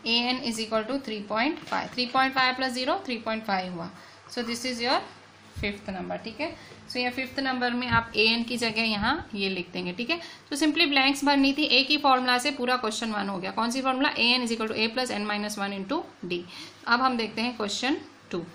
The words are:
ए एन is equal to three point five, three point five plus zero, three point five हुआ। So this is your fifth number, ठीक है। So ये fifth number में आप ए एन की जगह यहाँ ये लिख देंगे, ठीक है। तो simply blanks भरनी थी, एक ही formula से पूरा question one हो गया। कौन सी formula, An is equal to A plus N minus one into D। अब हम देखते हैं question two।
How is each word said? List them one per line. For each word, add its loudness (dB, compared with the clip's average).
ए 0
एन -2
is -4
equal -2
to -2
three -6
point 0
five, -2
three -2
point 4
five 4
plus -2
zero, 0
three -4
point -4
five -2
हुआ। -8
So -4
this -6
is -4
your 2
fifth -6
number, -6
ठीक -10
है। -4
So -6
ये 0
fifth -6
number 0
में -2
आप 2
ए 4
एन 2
की -4
जगह 0
यहाँ 0
ये 0
लिख -4
देंगे, -4
ठीक -4
है। 0
तो -2
simply 4
blanks 4
भरनी 6
थी, 2
एक 4
ही 6
formula 4
से 0
पूरा 0
question -2
one -2
हो -4
गया। -4
कौन 0
सी -2
formula, 2
An 4
is -2
equal -2
to -4
A 2
plus -2
N -4
minus -4
one -2
into -2
D। -2
अब 4
हम 4
देखते -2
हैं -2
question 0
two। -4